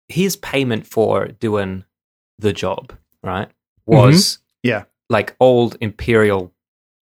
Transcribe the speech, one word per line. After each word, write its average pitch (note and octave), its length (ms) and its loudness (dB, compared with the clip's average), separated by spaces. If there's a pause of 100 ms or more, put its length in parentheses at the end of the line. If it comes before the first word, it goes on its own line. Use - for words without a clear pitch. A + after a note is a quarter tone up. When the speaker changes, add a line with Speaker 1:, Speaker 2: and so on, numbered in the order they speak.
Speaker 1:
His F#3 280 -4
payment B2+ 500 -4
for G#2+ 420 -2
doing G2 560 -6 (540)
the G#2 160 -2
job, - 400 -8 (280)
right, F#2 260 -8 (360)
was A2+ 320 6 (220)
Speaker 2:
Mm-hmm. - 300 -8
Speaker 3:
Yeah. G#2+ 160 -4 (260)
Speaker 1:
like, G#2 280 -2
old B2 440 2
Imperial G#2 680 0 (540)